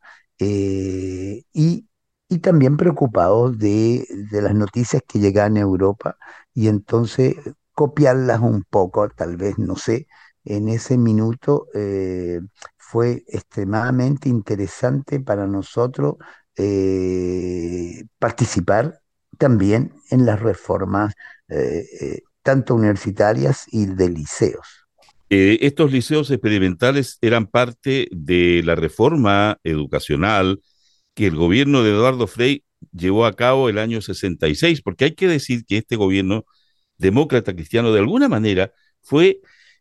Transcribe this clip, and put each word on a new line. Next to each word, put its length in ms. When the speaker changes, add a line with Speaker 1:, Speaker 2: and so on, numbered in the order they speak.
Speaker 1:
Eh, 1040
y, 320
y 100
también 380
preocupados 800
de, 480
de 120
las 120
noticias 540
que 100
llegaban 380
a 40
Europa, 580
y 140
entonces 680
copiarlas 680
un 280
poco, 400
tal 300
vez, 200
no 180
sé, 300
en 240
ese 300
minuto, 760
eh, 680
fue 500
extremadamente 1000
interesante 920
para 260
nosotros, 680
eh, 1500
participar 840
también 540
en 160
las 140
reformas, 720
eh, 360
eh, 220
tanto 320
universitarias 960
y 160
de 220
liceos. 580
Speaker 2:
Eh, 320
estos 320
liceos 400
experimentales 880
eran 260
parte 640
de 540
la 100
reforma 880
educacional 960
que 140
el 80
gobierno 480
de 80
Eduardo 340
Frei 380
llevó 340
a 120
cabo 320
el 100
año 220
sesenta 480
y 80
seis, 260
porque 220
hay 100
que 140
decir 360
que 120
este 180
gobierno 500
demócrata 560
cristiano, 380
de 80
alguna 280
manera, 440
fue, 380